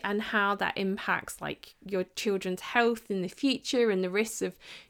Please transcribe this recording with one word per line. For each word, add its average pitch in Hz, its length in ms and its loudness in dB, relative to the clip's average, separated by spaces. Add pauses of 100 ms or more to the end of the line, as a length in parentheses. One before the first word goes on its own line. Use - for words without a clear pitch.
and 208 180 0
how 202 340 2
that - 220 -2
impacts, 190 600 -2
like, - 360 -8 (100)
your 185 180 -2 (120)
children's 190 460 -2
health 233 480 2
in 196 120 0
the 180 80 -2
future, 247 600 2
and 185 140 2
the 180 60 0
risks 208 320 0
of, 185 160 -4 (320)